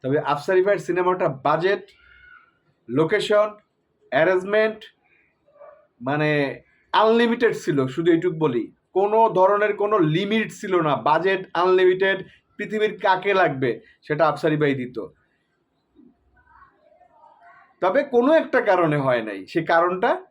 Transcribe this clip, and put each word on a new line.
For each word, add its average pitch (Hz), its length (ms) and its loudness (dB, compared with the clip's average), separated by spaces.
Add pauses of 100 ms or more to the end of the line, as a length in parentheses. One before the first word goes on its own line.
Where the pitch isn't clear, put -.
তবে 139 160 0
আফসারি 147 420 0
ভাইয়ের 190 180 0
সিনেমাটা 180 480 -2 (160)
বাজেট, 170 400 0 (1040)
লোকেশন, 202 580 0 (640)
অ্যারেঞ্জমেন্ট, 190 680 0 (1200)
মানে 147 280 -2 (640)
আনলিমিটেড 226 600 2 (120)
ছিল। 135 220 0
শুধু 170 240 0
এইটুক 165 220 0
বলি, 139 300 -2 (300)
কোনো 208 260 0 (100)
ধরনের 202 460 2
কোনো 202 240 -2
লিমিট 196 480 0 (120)
ছিল 185 220 -6
না, 151 140 0
বাজেট 170 460 0 (120)
আনলিমিটেড, 185 640 2 (400)
পৃথিবীর 214 420 -4
কাকে 196 340 0
লাগবে 147 360 0 (320)
সেটা 156 260 -2
আফসারি 151 300 -2
ভাই 143 180 0
দিত। 123 220 -10 (2750)
তবে 202 220 2
কোনো 254 300 2
একটা 277 280 2
কারণে 170 360 2
হয় 127 240 0
নাই, 104 240 -8
সে 175 180 -4
কারণটা 180 460 0 (220)